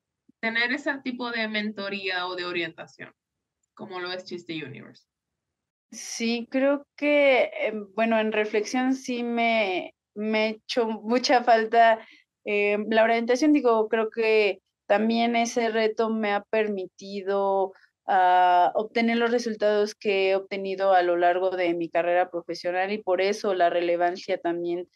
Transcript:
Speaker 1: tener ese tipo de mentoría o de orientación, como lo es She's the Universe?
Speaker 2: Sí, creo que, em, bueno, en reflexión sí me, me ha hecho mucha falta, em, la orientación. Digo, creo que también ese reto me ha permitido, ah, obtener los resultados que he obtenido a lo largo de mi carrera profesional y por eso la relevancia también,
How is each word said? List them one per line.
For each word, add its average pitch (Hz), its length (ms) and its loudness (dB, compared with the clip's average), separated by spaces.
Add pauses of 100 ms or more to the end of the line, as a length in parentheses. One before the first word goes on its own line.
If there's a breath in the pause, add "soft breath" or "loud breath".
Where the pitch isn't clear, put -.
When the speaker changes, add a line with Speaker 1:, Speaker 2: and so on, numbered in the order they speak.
(420)
Speaker 1:
tener 233 300 -2
ese 285 280 -4
tipo 247 320 -8
de 226 160 -4
mentoría 196 800 -6
o 180 80 -8
de 180 100 -6
orientación, 170 680 -10 (600)
como - 260 -14
lo 180 120 -8
es 185 140 -10
She's 175 200 -14
the 160 200 -10
Universe? - 420 -18 (840)
Speaker 2:
Sí, 233 600 -6
creo 277 340 0 (120)
que, 285 520 2 (120)
em, 214 340 -6
bueno, 226 240 0
en 220 120 -2
reflexión 214 640 0
sí 240 280 -6
me, 226 680 -2 (220)
me 214 240 -2
ha 220 80 2
hecho 220 400 -4
mucha 233 560 0
falta, 226 640 4 (400 loud breath)
em, 208 440 0
la 220 140 4
orientación. 240 500 2
Digo, 233 340 2
creo 220 220 0
que 214 500 2 (280)
también 226 480 2
ese 233 340 0
reto 220 400 0
me 220 240 -2
ha 202 160 -2
permitido, 196 1200 -2 (340 loud breath)
ah, 180 680 4
obtener 233 420 0
los 233 140 2
resultados 208 640 0
que 196 360 0
he 190 40 2
obtenido 196 580 -2
a 180 100 6
lo 175 140 2
largo 175 340 2
de 180 220 0
mi 170 160 -4
carrera 175 400 0
profesional 180 600 -4
y 214 100 -4
por 185 200 0
eso 202 320 0
la 175 160 4
relevancia 175 680 0
también, 175 560 -4